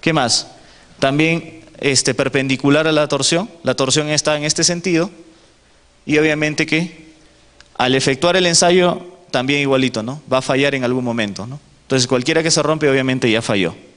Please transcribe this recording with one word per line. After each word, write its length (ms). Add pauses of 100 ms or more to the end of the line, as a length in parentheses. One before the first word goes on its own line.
¿Qué 120
más? 340 (540)
También, 640 (160)
este, 340
perpendicular 720
a 60
la 160
torsión, 420 (140)
la 100
torsión 360
está 260
en 80
este 180
sentido, 480 (920)
y 140
obviamente 480
que 480 (640)
al 200
efectuar 400
el 100
ensayo 540 (320)
también 280
igualito, 440
¿no? 180 (100)
Va 60
a 40
fallar 340
en 80
algún 180
momento, 440
¿no? 120 (240)
Entonces 240
cualquiera 380
que 80
se 100
rompe 260
obviamente 400
ya 140
falló. 320 (220)